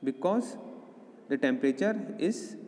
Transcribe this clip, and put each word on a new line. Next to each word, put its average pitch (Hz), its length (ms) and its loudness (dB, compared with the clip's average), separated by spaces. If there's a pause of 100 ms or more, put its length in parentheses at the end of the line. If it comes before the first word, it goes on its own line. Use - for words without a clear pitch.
Because 180 540 0 (720)
the 139 100 0
temperature 139 800 2
is - 380 -2 (120)